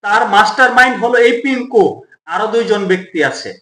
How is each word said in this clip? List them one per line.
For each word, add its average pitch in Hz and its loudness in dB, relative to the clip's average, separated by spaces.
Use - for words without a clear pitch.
তার 214 2
মাস্টারমাইন্ড 240 2
হলো 240 0
এই 240 2
পিঙ্কু, 247 0
আরো 202 -4
দুইজন 202 0
ব্যক্তি 180 -4
আছে - -12